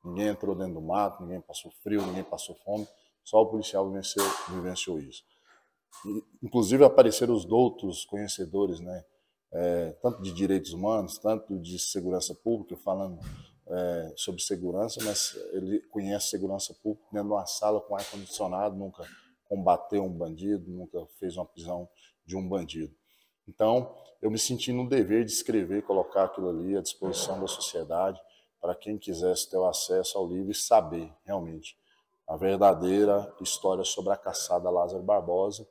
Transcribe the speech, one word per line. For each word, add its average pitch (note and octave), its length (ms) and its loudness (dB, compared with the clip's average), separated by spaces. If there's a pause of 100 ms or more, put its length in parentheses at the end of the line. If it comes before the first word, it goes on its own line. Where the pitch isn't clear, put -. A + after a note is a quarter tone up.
Ninguém F2+ 240 -2
entrou G#2 260 -2
dentro F2+ 200 -6
do D#2+ 60 -10
mato, F#2 420 -2
ninguém F2+ 180 -10
passou - 300 -14 (120)
frio, G#2 240 0
ninguém F#2 180 -6
passou - 400 -10
fome. G#2 240 -4 (340)
Só A2 200 6
o A2 40 6
policial G#2 420 -2
vivenciou, G2 380 -2 (220)
vivenciou F2+ 500 -6
isso. C#2 240 -12 (840)
E, G#2 180 -6 (180)
inclusive, A#2+ 420 8
apareceram A#2+ 500 10
os G2 100 0
doutos G#2 600 2
conhecedores, G2 760 -4
né, F2 240 -10 (480)
é, E2+ 400 -2 (100)
tanto A2+ 200 -2
de F#2+ 100 -6
direitos F#2+ 400 0
humanos, G2 460 -2
tanto G#2+ 400 -2
de F2 200 -10
segurança F2+ 560 -4
pública, G#2+ 420 -4
falando, F#2+ 440 -4 (460)
é, F2 500 -4
sobre - 260 -8
segurança, F#2 600 -4
mas G#2 300 -2 (180)
ele F#2+ 280 -2 (100)
conhece G2+ 400 -4
segurança F#2+ 520 -6
pública G#2+ 300 -6
dentro G#2 160 -4
de G#2 60 0
uma G2 120 -2
sala G#2+ 340 0
com G2+ 140 -8
ar-condicionado, G2 840 -4
nunca F#2+ 280 -10 (440)
combateu F#2+ 560 2
um F#2 80 -4
bandido, E2+ 580 -4
nunca F2 340 -10 (140)
fez F2+ 180 -6
uma E2+ 100 -6
prisão F2 420 -10 (360)
de F2+ 120 -8
um F#2+ 120 -4
bandido. D#2+ 460 -6 (520)
Então, A#2 480 2 (260)
eu A2 100 0
me A2 80 -2
senti B2 340 -2
no B2 160 0
dever A2+ 360 4
de G#2+ 80 -4
escrever G2+ 460 0
e G#2 40 -2
colocar G2 420 2
aquilo F#2 240 -2
ali F2 280 -2
à F#2+ 40 2
disposição F#2+ 600 -4
da F#2+ 60 -2
sociedade, F2 720 -2 (400)
para F2 160 -2
quem G#2+ 200 -8
quisesse F2+ 540 -2
ter F#2 60 -4
o F#2 80 4
acesso F#2 520 0
ao F#2+ 100 0
livro F#2+ 260 -4
e - 20 -4
saber E2 580 2 (120)
realmente E2 520 -8 (520)
a D#2+ 80 -6
verdadeira G2 1040 4
história F#2+ 420 -2
sobre F#2+ 300 -2
a G2 40 2
caçada F2+ 520 -2
a - 20 2
Lázaro F2+ 320 0
Barbosa G2 680 0